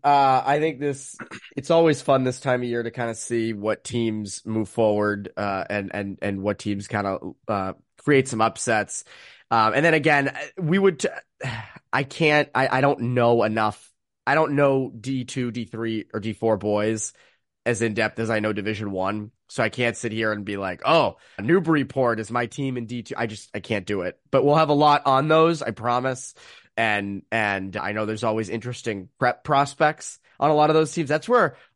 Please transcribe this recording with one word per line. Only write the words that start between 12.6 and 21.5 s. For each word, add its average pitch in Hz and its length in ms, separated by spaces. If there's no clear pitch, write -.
I 131 40
don't 139 180
know 120 280
enough. 107 480
I 139 80
don't 151 200
know 135 440
D 127 260
two, 123 240
D 117 160
three, 113 480
or 110 60
D 107 140
four 110 240
boys 107 560
as 113 160
in-depth 110 380
as 113 100
I 110 120
know 107 120
Division 104 380
One. 101 400
So - 160
I 110 60
can't 117 280
sit 117 140
here 110 200
and 104 140
be 101 120
like, 95 280
"Oh, 139 320
Newburyport 135 800